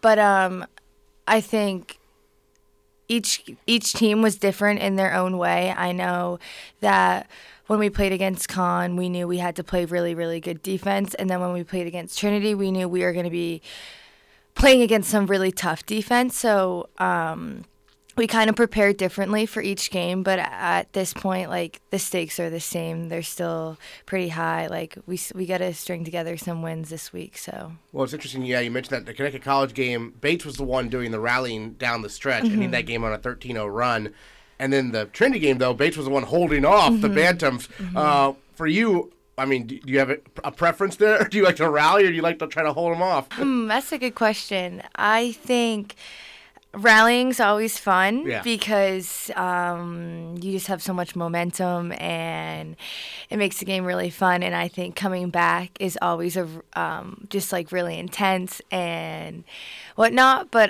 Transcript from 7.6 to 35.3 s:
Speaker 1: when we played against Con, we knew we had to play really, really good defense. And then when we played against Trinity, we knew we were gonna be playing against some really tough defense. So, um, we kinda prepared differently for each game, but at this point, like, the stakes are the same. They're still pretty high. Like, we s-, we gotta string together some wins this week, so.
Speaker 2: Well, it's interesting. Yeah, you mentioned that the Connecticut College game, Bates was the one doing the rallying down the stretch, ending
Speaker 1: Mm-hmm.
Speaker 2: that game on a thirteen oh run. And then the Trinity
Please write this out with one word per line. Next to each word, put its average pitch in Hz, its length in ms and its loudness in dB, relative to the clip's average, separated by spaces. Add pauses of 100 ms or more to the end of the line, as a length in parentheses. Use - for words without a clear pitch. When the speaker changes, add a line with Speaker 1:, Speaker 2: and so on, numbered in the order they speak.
Speaker 1:
when 208 120 2
we 208 100 2
played 196 220 0
against 190 380 -2
Con, 175 460 0
we 180 140 -2
knew 180 180 -4
we 180 100 -2
had 175 180 -2
to 180 80 -6
play 175 220 0
really, 175 300 -2
really 165 240 -4
good 165 240 -8
defense. 196 500 -2
And 190 160 -4
then 180 100 0
when 180 140 -2
we 175 100 -4
played 175 240 -6
against 170 320 -10
Trinity, 208 360 2
we 196 160 0
knew 185 160 0
we 180 160 0
were 180 100 2
gonna 175 160 -2
be 170 320 -4 (920)
playing 262 260 8
against 220 280 4
some 202 180 4
really 190 240 2
tough 180 340 -4
defense. 240 520 0
So, 190 600 2
um, 165 680 -2 (540)
we 226 100 2
kinda 220 240 4
prepared 214 460 4
differently 202 480 0
for 214 160 -8
each 196 300 -4
game, 180 320 -2
but 190 160 2
at 175 520 -4
this 190 220 -4
point, 185 360 -4
like, 170 300 -6 (100)
the 196 100 -2
stakes 170 380 -4
are 170 120 -4
the 165 100 -6
same. 165 480 -6
They're 165 140 -6
still 165 560 -6 (280)
pretty 180 240 -4
high. 165 380 -4
Like, 165 380 -8
we 180 100 -6
s-, - 180 -8
we 185 120 -6
gotta 180 280 -2
string 170 300 -8
together 165 320 -6
some 165 260 -6
wins 160 280 -8
this 160 240 -14
week, - 240 -14
so. - 360 -14 (200)
Speaker 2:
Well, 139 100 -2
it's 131 100 -6
interesting. 131 300 -10
Yeah, 123 160 0
you 120 120 -2
mentioned 127 260 -6
that 113 80 -10
the 117 80 -14
Connecticut 135 300 -6
College 135 300 2
game, 120 460 -2
Bates 170 240 0
was 139 140 -10
the 139 80 -4
one 127 240 -2
doing 120 220 -4
the 110 100 -4
rallying 117 520 -2
down 120 280 -4
the 104 80 -10
stretch, 127 340 -2
ending 214 180 2
Speaker 1:
Mm-hmm. - 100 -2
Speaker 2:
that 120 160 -2
game 117 180 -4
on 110 80 -2
a 107 40 -4
thirteen 123 380 -8
oh 107 120 -4
run. 110 460 -2 (480)
And 135 120 0
then 131 180 2
the 110 140 -2
Trinity 240 340 2